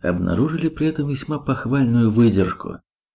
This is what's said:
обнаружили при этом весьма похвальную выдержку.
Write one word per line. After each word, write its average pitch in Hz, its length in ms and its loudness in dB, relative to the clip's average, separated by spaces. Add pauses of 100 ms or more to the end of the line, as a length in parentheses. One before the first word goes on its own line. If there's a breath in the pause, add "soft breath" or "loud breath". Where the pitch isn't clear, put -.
обнаружили 151 680 -2
при 156 200 -2
этом 156 200 -4
весьма 143 300 -6
похвальную 120 720 2
выдержку. 101 680 2 (340)